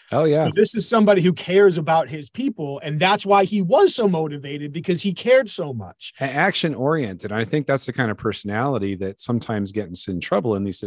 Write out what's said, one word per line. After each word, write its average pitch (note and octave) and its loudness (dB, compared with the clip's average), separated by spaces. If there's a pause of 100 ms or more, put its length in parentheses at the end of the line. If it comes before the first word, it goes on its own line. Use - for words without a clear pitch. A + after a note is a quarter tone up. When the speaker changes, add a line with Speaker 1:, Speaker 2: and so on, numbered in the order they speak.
(120)
Speaker 1:
Oh, C3+ 4
yeah. D3+ 4
Speaker 2:
So C#3 0
this G#3 2
is G#3 0
somebody G#3 6
who F3 4
cares F#3 4
about D#3+ 0
his D3 -12
people. D#3+ -6
And D3+ -4
that's G3 2
why G3 4
he G3+ 0
was C4+ 4
so A3+ 0
motivated, D3 -4
because E3+ -2
he G3 0
cared B3 2
so D3 -6
much. - -12
Speaker 1:
A-, C#3 -2
action D3+ 0
oriented. A#2 -2
I A2 0
think D3 -2
that's C#3 0
the B2 -6
kind A2+ -2
of G2+ -6
personality G#2 -2
that F#2+ -8
sometimes G#2+ -4
gets F#2+ -6
in F2+ -6
trouble D3+ -2
in G2 -2
these G2+ -6